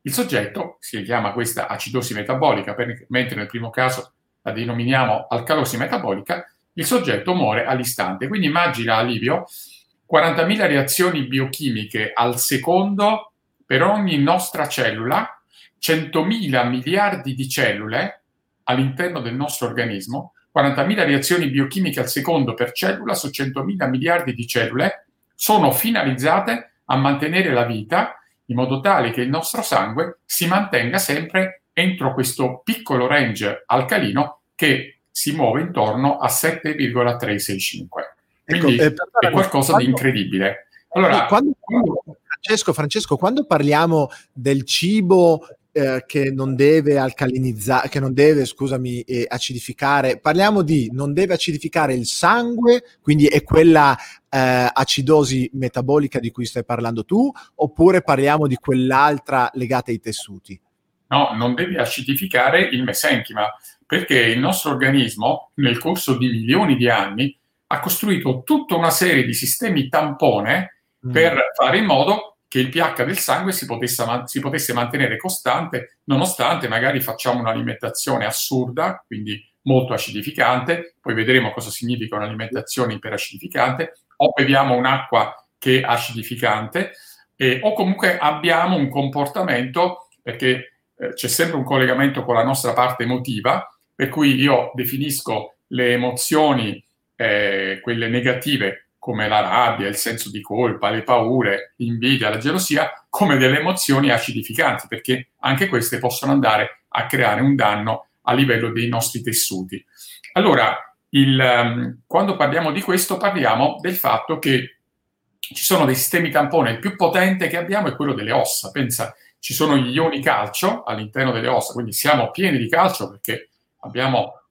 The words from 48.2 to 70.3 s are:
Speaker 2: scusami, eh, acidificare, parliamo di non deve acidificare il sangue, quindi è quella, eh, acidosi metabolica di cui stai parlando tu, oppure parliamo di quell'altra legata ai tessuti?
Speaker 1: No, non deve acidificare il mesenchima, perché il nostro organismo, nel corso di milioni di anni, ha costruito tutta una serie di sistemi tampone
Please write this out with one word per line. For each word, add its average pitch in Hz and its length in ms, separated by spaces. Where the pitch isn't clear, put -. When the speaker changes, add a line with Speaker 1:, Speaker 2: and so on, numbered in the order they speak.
Speaker 2:
scusami, 127 560
eh, 120 280
acidificare, 131 920
parliamo 190 440
di 143 280
non 143 220
deve 180 220
acidificare 151 580
il 123 140
sangue, 240 760
quindi 147 260
è 143 160
quella, 156 520
eh, 127 440
acidosi 135 800
metabolica 135 680
di 117 120
cui 123 140
stai 120 200
parlando 117 400
tu, 254 260
oppure 170 460
parliamo 147 460
di 127 80
quell'altra 131 960
legata 123 380
ai 113 80
tessuti? 98 600
Speaker 1:
No, 131 260
non 123 180
deve 160 260
acidificare 135 840
il 131 220
mesenchima, 110 640
perché 156 320
il 117 220
nostro 160 320
organismo, 131 840
nel 120 220
corso - 400
di 123 120
milioni 127 460
di 120 140
anni, 107 480
ha - 80
costruito 135 640
tutta 294 320
una 165 140
serie 175 340
di - 100
sistemi 190 540
tampone 147 840